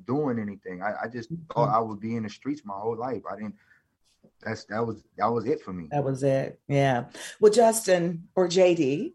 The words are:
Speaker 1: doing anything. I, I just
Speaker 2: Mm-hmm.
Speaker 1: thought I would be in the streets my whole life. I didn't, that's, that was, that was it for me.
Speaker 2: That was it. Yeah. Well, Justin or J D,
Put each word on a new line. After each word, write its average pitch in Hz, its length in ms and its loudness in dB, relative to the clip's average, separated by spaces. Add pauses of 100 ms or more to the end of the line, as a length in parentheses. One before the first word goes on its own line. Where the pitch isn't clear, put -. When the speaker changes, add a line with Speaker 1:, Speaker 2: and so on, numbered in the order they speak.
Speaker 1:
doing 131 320 -2
anything. 95 440 -8
I, 104 220 -4
I 117 40 -6
just 117 240 -12
Speaker 2:
Mm-hmm. - 200 -12
Speaker 1:
thought 117 160 2
I 110 100 4
would 107 220 -4
be 113 160 -6
in 110 60 -4
the 104 80 -8
streets 135 340 -8
my 101 100 -12
whole 107 220 -4
life. 117 340 -6
I 101 60 -8
didn't, 107 180 -10 (880)
that's, 107 220 -8
that 110 200 -4
was, 110 200 -8 (140)
that 101 80 0
was 117 180 0
it 147 160 -2
for 98 120 -12
me. 85 180 -8
Speaker 2:
That 143 120 0
was 135 200 -4
it. 135 440 0
Yeah. 139 380 2 (340)
Well, 208 140 8
Justin 185 840 2
or 180 140 4
J 180 260 6
D, 165 400 0